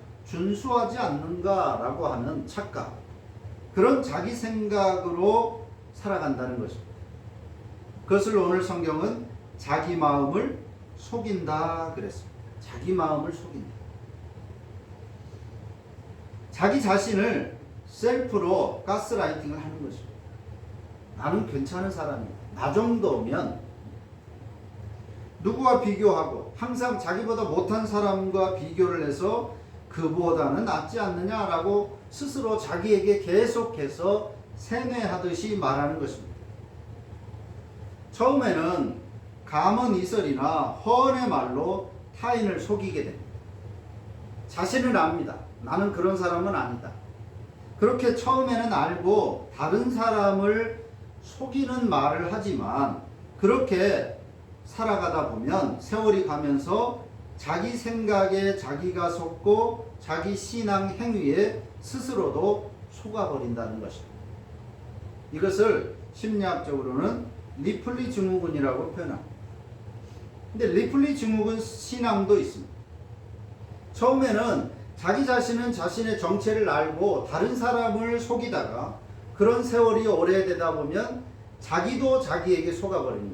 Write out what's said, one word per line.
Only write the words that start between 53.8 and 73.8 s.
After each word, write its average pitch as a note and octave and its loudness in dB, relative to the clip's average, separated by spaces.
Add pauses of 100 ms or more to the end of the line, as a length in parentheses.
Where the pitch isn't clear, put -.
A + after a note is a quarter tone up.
살아가다 F3 0
보면 C#3+ 0
세월이 G#3+ 4
가면서 D3+ 0 (320)
자기 G3 -2
생각에 G3 2
자기가 E3+ -2
속고, G#3 2 (100)
자기 E3+ -2
신앙 G3 0
행위에 G3+ 2 (200)
스스로도 G3+ 0 (220)
속아버린다는 A#2+ -4
것입니다. - -12 (1200)
이것을 F#3+ 4 (180)
심리학적으로는 F3+ 0 (320)
리플리 G#3+ -2
증후군이라고 E3 0
표현합니다. - -8 (1200)
근데 A3 2
리플리 C4+ 4
증후군 A3 2
신앙도 G#3 2
있습니다. - -4 (1200)